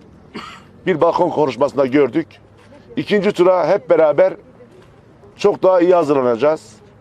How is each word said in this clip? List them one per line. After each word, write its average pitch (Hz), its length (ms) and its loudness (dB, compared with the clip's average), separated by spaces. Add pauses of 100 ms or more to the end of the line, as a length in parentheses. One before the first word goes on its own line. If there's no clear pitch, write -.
(840)
Bir 170 160 -2
balkon 170 280 0
konuşmasında 135 560 -2
gördük. 135 420 -2 (680)
İkinci 196 360 -2
tura 175 360 0
hep 202 220 -2
beraber 160 440 2 (1040)
çok 196 260 -2
daha 185 180 4
iyi 180 140 4
hazırlanacağız. 143 800 0 (260)